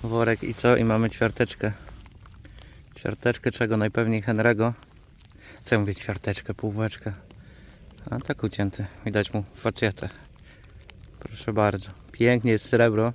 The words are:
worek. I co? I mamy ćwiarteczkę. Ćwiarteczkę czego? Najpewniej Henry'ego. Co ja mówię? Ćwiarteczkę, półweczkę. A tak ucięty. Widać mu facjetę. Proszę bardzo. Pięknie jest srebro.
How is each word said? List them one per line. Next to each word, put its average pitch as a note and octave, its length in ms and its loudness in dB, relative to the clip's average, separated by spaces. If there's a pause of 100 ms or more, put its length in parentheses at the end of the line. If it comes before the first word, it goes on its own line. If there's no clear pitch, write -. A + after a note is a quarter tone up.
worek. A2+ 400 2
I A2+ 120 -4
co? A#2+ 220 6
I A2+ 80 4
mamy A2+ 260 4
ćwiarteczkę. - 600 -2 (1300)
Ćwiarteczkę - 520 -2
czego? A2+ 260 0
Najpewniej A2 460 0
Henry'ego. A2 500 2 (920)
Co - 120 0
ja A2 60 4
mówię? G2+ 140 0
Ćwiarteczkę, - 600 -6
półweczkę. G#2+ 580 -6 (960)
A A#2 80 -6
tak - 260 -8
ucięty. G2+ 420 -2 (180)
Widać G#2 300 0
mu G#2 100 -2 (100)
facjetę. - 540 -2 (1080)
Proszę - 340 -8
bardzo. G2+ 380 0 (220)
Pięknie A#2+ 400 4
jest G#2+ 160 0
srebro. A#2 460 4